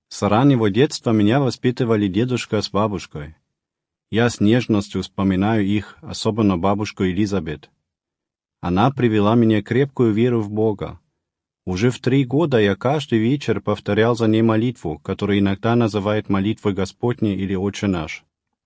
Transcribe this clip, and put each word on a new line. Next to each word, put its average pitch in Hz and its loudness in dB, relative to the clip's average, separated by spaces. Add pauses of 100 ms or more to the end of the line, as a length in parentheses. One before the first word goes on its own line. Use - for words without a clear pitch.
С - -14
раннего 110 4
детства 123 0
меня 107 2
воспитывали 120 0
дедушка 110 -2
с - -10
бабушкой. 87 -6 (760)
Я 117 0
с - -6
нежностью 107 0
вспоминаю 98 0
их, 101 -4
особенно 104 0
бабушку 101 -2
Элизабет. 90 -4 (920)
Она 92 2
привела 107 2
мне 110 4
крепкую 120 0
веру 117 2
в 104 -4
Бога. 104 -4 (640)
Уже 92 0
в 120 -2
три 135 0
года 135 0
я 101 2
каждый 139 -2
вечер 117 0
повторял 107 0
за 113 2
ней 110 2
молитву, 110 0
которую 98 -2
иногда 98 0
называют 104 0
"Молитвой 101 -2
Господней" 101 -4
или 95 -4
"Отче 98 -4
наш". 82 -4 (420)